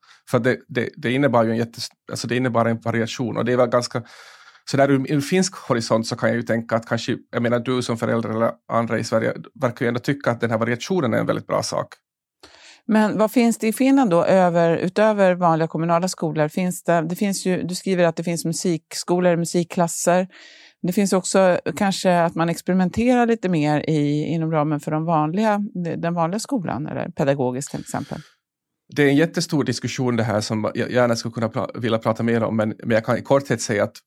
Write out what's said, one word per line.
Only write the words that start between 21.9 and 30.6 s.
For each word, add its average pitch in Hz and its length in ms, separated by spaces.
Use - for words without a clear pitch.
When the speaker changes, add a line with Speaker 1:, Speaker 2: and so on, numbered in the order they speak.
Speaker 2:
att 170 140
man 165 140
experimenterar 185 760
lite 226 240
mer 151 400
i, 147 340
inom 160 280
ramen 151 280
för 160 120
de 156 140
vanliga, 175 540
den 170 160
vanliga 175 260
skolan, 160 480
eller 127 220
pedagogiskt 139 640
till - 80
exempel. - 380
Speaker 1:
Det 147 80
är 143 40
en 139 80
jättestor 165 480
diskussion 123 520
det 113 80
här 107 180
som 107 320